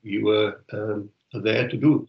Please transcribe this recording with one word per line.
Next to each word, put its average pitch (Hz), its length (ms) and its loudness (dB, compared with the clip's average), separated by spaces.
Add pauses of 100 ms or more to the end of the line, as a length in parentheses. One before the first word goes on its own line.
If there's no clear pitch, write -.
you 107 220 -4
were, 107 380 2 (100)
um, 104 380 -6 (220)
there 113 360 0
to 131 80 -6
do - 320 2